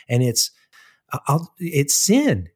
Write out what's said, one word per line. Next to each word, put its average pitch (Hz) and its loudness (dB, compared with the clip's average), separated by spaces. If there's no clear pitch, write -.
and 120 2
it's, 120 0
uh, - -8
I'll, 165 -2
it's 147 -2
sin. 196 0